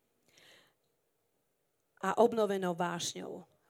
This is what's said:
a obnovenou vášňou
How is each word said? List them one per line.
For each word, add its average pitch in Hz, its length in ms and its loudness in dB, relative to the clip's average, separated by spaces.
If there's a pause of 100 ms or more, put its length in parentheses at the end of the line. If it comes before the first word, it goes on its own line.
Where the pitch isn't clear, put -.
(2000)
a 190 240 -2
obnovenou 196 560 2
vášňou 175 640 -6 (280)